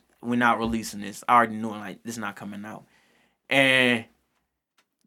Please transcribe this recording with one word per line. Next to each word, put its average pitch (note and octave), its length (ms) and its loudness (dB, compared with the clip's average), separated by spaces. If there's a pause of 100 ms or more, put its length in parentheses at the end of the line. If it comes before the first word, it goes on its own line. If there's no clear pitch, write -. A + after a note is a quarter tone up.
(220)
We're A#2+ 140 -2
not A#2+ 220 4
releasing A2+ 420 -4
this." G2 280 -12
I B2 80 6
already A2+ 200 4
knew, A2 120 -6
like, G#2 340 -12
this A2+ 140 -10
not G2+ 180 -8
coming G2+ 300 -14
out. F#2+ 200 -16 (680)
And C3 560 4 (1000)